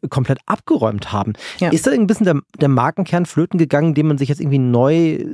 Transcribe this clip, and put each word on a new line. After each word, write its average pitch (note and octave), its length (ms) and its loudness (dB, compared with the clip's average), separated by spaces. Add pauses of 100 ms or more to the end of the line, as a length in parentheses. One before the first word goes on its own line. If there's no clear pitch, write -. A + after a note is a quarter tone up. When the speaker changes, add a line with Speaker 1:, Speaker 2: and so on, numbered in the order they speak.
Speaker 1:
komplett C3 360 -2
abgeräumt A2+ 680 -2
haben. G#2 220 -2 (260)
Speaker 2:
Ja. F3 100 0
Speaker 1:
Ist D#3+ 160 0
da C4+ 60 2
ein A#3 160 2
bisschen G#3+ 180 0
der, D#3+ 140 2 (220)
der C#3+ 80 4
Markenkern D#3 560 0
flöten E3+ 320 -2
gegangen, D#3 380 2
den D3+ 120 2
man D3 100 0
sich C3+ 120 -2
jetzt C#3+ 100 -4
irgendwie C#3 200 0
neu C#3 760 2